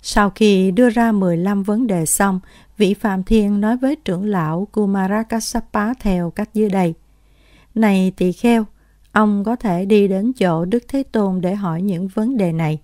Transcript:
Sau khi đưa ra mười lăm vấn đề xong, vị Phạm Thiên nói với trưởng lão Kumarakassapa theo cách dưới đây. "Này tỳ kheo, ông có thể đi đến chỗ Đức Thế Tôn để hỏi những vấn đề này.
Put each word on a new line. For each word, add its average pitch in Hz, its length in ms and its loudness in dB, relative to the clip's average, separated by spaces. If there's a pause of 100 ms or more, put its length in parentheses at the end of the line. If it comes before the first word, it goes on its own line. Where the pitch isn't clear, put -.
Sau 208 280 0
khi 190 420 2
đưa 240 180 4
ra 226 220 0
mười 185 260 0
lăm 196 260 -2
vấn 214 240 -2
đề 175 180 0
xong, 190 340 0 (380)
vị 202 160 2
Phạm 190 300 -2
Thiên 202 380 2
nói 220 160 0
với 262 180 -2
trưởng 190 300 -4
lão 190 460 -2
Kumarakassapa 208 1200 -2
theo 180 380 -2
cách - 220 -6
dưới 214 160 0
đây. 185 240 0 (840)
"Này 190 420 2
tỳ 180 140 0
kheo, 226 340 2 (460)
ông 208 320 2
có 226 120 -2
thể 190 300 -2
đi 202 220 4
đến 196 260 0
chỗ 175 320 0
Đức 226 220 -2
Thế 277 160 -4
Tôn 196 380 -2
để 180 140 -2
hỏi 175 260 -4
những 190 260 -4
vấn 220 300 -4
đề 180 140 0
này. 160 320 -2